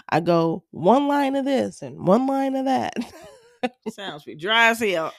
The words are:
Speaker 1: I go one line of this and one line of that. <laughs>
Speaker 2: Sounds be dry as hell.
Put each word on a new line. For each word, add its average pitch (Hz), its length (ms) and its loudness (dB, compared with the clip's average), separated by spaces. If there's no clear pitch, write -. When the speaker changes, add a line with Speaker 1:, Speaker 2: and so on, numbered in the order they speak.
Speaker 1:
I 156 140 0
go 165 500 0
one 240 380 4
line 277 260 0
of 277 100 -2
this 226 360 -2
and 147 260 -8
one 226 200 4
line 269 280 -2
of 262 100 -4
that. 254 320 -2
<laughs> 330 920 -12
Speaker 2:
Sounds 180 340 -14
be 110 120 -16
dry 220 340 4
as 226 100 0
hell. 175 400 -2